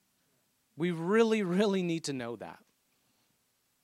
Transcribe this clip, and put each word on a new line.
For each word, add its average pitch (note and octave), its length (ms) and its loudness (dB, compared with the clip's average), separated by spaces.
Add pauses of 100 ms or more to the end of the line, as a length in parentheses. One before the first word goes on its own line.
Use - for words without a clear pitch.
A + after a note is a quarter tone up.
(760)
We F3 160 -2
really, G#3+ 520 2
really F#3+ 400 2
need E3 220 -2
to D3 80 -4
know A#2+ 240 -8
that. E2+ 220 -14 (1200)